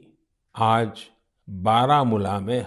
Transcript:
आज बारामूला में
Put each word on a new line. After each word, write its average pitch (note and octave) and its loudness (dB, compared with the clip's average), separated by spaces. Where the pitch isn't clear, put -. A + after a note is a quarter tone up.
आज A2+ 0
बारामूला A2 0
में G#2+ -6